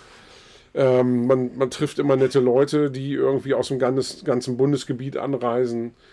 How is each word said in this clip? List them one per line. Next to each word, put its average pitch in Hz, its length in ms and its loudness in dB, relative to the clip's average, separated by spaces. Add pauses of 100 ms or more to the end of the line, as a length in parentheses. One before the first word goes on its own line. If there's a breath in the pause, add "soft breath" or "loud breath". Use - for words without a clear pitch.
(760 loud breath)
Ähm, 127 520 2
man, 127 280 0
man 131 140 -2
trifft - 300 -4
immer 139 160 2
nette 131 240 2
Leute, 139 500 2
die 135 220 -8
irgendwie 135 420 0
aus - 140 0
dem 135 100 -2
ganzes-, 131 460 -2
ganzen 123 320 -2
Bundesgebiet 135 600 -2
anreisen. 120 760 -2 (180 soft breath)